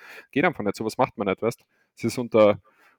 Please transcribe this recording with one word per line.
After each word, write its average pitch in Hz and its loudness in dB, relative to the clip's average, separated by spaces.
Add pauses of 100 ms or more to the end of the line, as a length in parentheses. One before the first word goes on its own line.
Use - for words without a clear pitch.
(300)
geht 143 0
einfach 151 -4
nicht, 101 -2
sowas 110 -6
macht - -2
man 101 -2
nicht, 92 -2
weißt? 117 -4 (360)
Es - -10
ist 117 -4
unter, 107 4 (360)